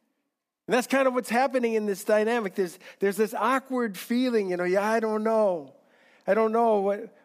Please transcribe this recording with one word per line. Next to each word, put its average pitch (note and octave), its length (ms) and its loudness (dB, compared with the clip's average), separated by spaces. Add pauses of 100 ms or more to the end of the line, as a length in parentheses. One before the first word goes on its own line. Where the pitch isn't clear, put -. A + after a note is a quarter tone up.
(680)
And F3 60 0
that's A#3+ 140 2
kind C4 200 2
of B3 60 2
what's B3 160 -4
happening A#3+ 460 0
in G#3+ 100 0
this G3 180 -4
dynamic. G#3+ 500 0
There's, F3+ 240 -4 (220)
there's G3 160 0
this G#3+ 180 -2
awkward A#3+ 640 -2
feeling, A#3 520 0
you F3+ 80 -2
know, F3+ 80 -2
"Yeah, G3 240 0
I A3+ 100 0
don't G#3+ 240 -2
know. G3+ 500 0 (540)
I F#3+ 60 4
don't A3 180 2
know A3+ 300 2
what, G3+ 440 -4